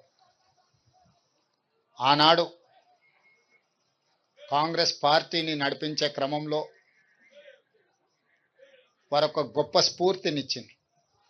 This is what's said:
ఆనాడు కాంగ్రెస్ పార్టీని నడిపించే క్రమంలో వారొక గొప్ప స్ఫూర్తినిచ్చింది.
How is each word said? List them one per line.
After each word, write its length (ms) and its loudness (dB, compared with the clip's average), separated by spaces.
ఆనాడు 460 6
కాంగ్రెస్ 420 0
పార్టీని 520 0
నడిపించే 540 -4
క్రమంలో 500 -4
వారొక 280 0
గొప్ప 400 0
స్ఫూర్తినిచ్చింది. 960 -2